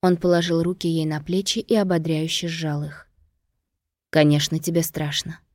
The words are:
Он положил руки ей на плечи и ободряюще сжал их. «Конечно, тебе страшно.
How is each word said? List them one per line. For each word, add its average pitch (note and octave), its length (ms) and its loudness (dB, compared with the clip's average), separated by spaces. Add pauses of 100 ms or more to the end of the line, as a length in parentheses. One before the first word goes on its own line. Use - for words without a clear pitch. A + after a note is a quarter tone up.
Он F3+ 160 4
положил E3+ 460 2
руки F3 240 -2
ей E3 200 0
на D3+ 140 -4
плечи F#3 380 -2
и A#3 160 -2
ободряюще E3 720 0
сжал D#3 380 -4
их. - 240 -14 (1000)
«Конечно, D3+ 500 4
тебе E3 240 0
страшно. D#3 560 -6 (140)